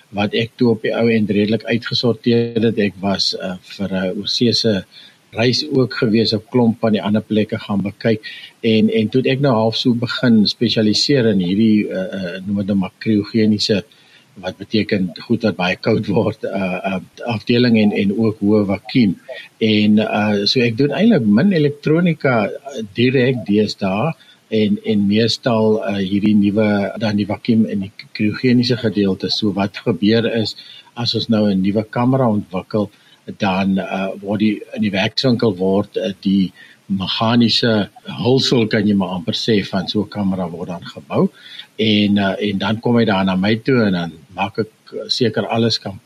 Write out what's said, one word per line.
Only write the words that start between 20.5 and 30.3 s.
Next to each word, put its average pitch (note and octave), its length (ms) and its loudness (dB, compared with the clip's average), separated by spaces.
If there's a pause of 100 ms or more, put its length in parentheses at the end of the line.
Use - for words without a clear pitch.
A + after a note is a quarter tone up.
ek A#2+ 180 0
doen C#3+ 120 2
eintlik D#3 360 4
min A#2 260 4
elektronika, D3 960 2
eh, - 340 -10 (120)
direk B2+ 520 2
deesdae G#2 680 0 (340)
en, G#2+ 380 0
en G#2 220 0
meestal, A2 800 2
eh, G2+ 120 -4
hierdie G2 380 2
nuwe, G2+ 600 2
dan G#2+ 180 -2
die G2+ 100 0
vakuum A2 400 0
en G2+ 140 -4
die G2 120 -8 (200)
kriogeniese B2 640 0
gedeelte. F#2+ 520 -2
So G#2 240 -2
wat G2 240 -4
gebeur A2 480 0
is, A2 300 -2 (400)